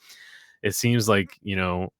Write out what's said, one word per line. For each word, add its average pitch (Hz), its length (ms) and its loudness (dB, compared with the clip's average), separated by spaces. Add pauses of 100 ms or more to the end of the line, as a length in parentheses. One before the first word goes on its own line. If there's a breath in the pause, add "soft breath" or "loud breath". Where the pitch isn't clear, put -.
(640 loud breath)
it 101 120 -2
seems 120 320 0
like, 101 340 2
you 98 140 -6
know, 92 340 -2 (100)